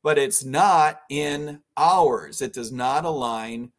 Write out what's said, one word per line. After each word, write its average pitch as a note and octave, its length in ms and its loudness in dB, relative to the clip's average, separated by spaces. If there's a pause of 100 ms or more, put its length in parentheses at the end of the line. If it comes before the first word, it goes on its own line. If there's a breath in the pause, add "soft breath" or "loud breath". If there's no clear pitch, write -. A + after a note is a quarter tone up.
but D3+ 140 2
it's C3+ 260 2
not D3+ 680 2
in D3 500 -6 (160)
ours." C#3+ 640 2
It B2+ 140 -6
does A#2 180 -10
not C3 320 -2
align A#2 760 -6